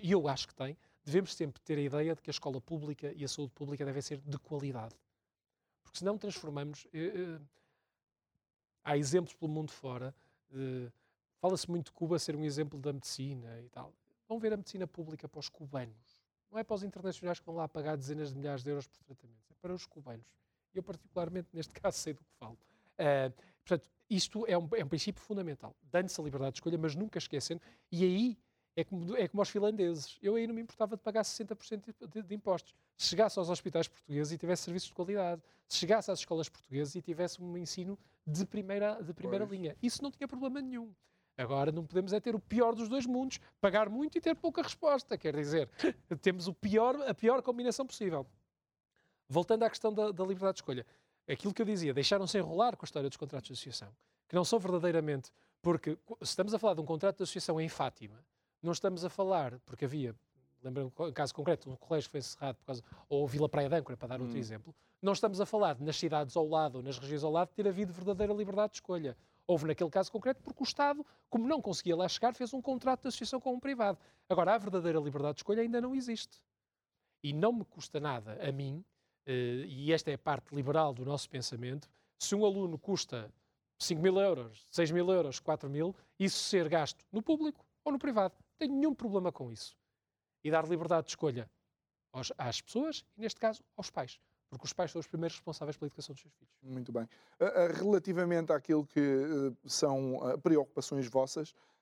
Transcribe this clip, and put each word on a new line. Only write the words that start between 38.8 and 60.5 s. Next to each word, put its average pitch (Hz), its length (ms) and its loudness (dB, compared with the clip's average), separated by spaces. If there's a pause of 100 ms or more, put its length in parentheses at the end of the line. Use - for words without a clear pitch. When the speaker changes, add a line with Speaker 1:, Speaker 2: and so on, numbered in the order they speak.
Speaker 1:
de 165 120 -8
primeira 196 320 -2
Speaker 2:
Pois. 196 140 -8
Speaker 1:
linha. 156 200 -6
Isso 240 220 -2
não 285 80 -4
tinha 277 160 -8
problema 262 340 -4
nenhum. 240 320 -8 (460)
Agora 135 340 2
não 160 140 -4
podemos 185 260 -2
é 208 80 0
ter 233 140 -2
o 220 60 -2
pior 233 340 2
dos 220 140 -4
dois 247 180 -2
mundos. 254 320 -2 (220)
Pagar 202 280 4
muito 285 300 -2
e - 20 2
ter 330 140 2
pouca 339 280 0
resposta. 277 540 2
Quer 147 200 -2
dizer, 151 420 2
<laughs> - 420 0
temos 180 280 2
o 190 60 -2
pior, 226 540 4
a 202 60 0
pior 240 280 6
combinação 247 440 0
possível. 160 400 -4 (1000)
Voltando 175 340 4
à 220 80 6
questão 214 240 0
da, 214 160 2
da 185 140 -2
liberdade 190 300 0
de - 80 -8
escolha. 123 220 -4 (440)
Aquilo 185 260 -2
que - 80 0
eu 214 40 2
dizia, 170 280 0
deixaram-se 185 420 2
enrolar 185 400 2
com - 80 -12
a - 40 -10
história 139 200 -4
dos - 80 -6
contratos 139 300 -10
de - 60 -14
associação, 117 420 -12 (320)
que - 80 -10
não 180 100 4
são 226 140 4
verdadeiramente, 165 720 0 (320)
porque 165 320 2 (100)
co-, - 160 -12
se - 100 -4
estamos 202 220 0
a 220 60 0
falar 208 160 4
de 156 60 -2
um 156 40 -4
contrato 165 340 0
de - 40 -2
associação 165 380 -2
em 160 80 -2
Fátima, 113 500 -6 (420)
não 170 120 -2
estamos 180 320 0
a 180 40 -2
falar, 165 520 0
porque - 240 -6
havia, 127 320 -2 (440)